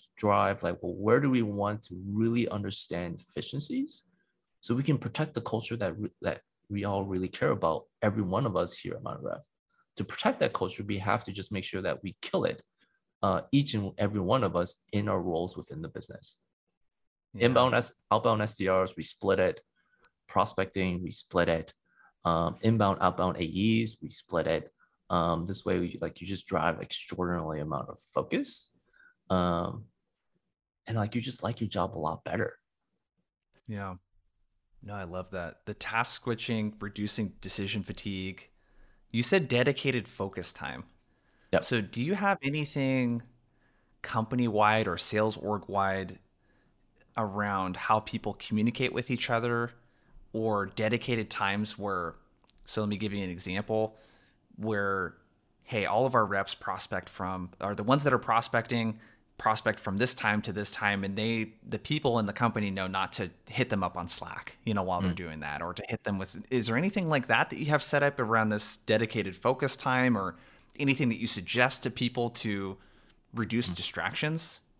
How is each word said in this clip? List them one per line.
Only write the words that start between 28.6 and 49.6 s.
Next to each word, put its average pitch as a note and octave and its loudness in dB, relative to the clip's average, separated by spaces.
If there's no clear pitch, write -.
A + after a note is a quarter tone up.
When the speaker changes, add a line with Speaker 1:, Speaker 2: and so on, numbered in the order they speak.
Speaker 1:
Um, F2+ 0
and, A2 -2
like, G#2 -2
you A#2+ 0
just B2+ -6
like A2+ -2
your A2 -2
job F#2+ -2
a - -6
lot D#2 -4
better. - -2
Speaker 2:
Yeah. G2 -8
No, G2+ -12
I G2+ -8
love F2+ -8
that. F2 -8
The G#2+ -8
task - -2
switching, A2+ -2
reducing G#2 -4
decision G2 -2
fatigue. F#2+ -8
You A#2 2
said F3+ 4
dedicated B2+ 2
focus - -6
time. C#2 -10
Speaker 1:
Yep. F2 4
Speaker 2:
So A#2 2
do A#2 -4
you F3+ 0
have G3 2
anything C3+ 0
company-wide A2 4
or F2 -2
sales G#2+ 0
org-wide F#2+ 0
around G2 0
how G#2+ 4
people G#2+ -4
communicate A#2 0
with B2 -4
each B2 -2
other, A#2 0